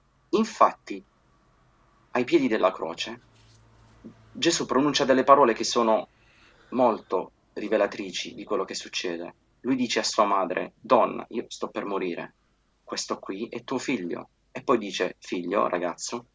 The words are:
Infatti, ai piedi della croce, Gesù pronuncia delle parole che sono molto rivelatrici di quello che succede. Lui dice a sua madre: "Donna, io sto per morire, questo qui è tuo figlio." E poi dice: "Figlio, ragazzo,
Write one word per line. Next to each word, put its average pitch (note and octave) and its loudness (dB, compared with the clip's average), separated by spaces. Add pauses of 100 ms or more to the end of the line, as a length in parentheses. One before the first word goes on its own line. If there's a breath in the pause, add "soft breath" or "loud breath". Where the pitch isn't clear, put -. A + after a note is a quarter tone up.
(300)
Infatti, G#2+ 0 (1080)
ai B2 0
piedi C3+ 4
della F#2+ 2
croce, - -8 (1120)
Gesù D#3 0
pronuncia C#3 2
delle B2+ 4
parole C3+ 8
che A2 -4
sono A2 2 (600)
molto A2+ 0 (220)
rivelatrici G2+ -2
di - -12
quello G2 -2
che G2 -10
succede. F2 -8 (260)
Lui C3 0
dice A#2 0
a - -2
sua - 4
madre: F#2 -2
"Donna, F#2+ 2
io - -6
sto - -8
per G2+ -8
morire, F2+ -6 (480)
questo - -8
qui G2+ -8
è A#2+ -10
tuo C3 -4
figlio." F#2+ -6 (220)
E B2 -12
poi B2 4
dice: F#2+ -4
"Figlio, F#2 -2
ragazzo, F2 -4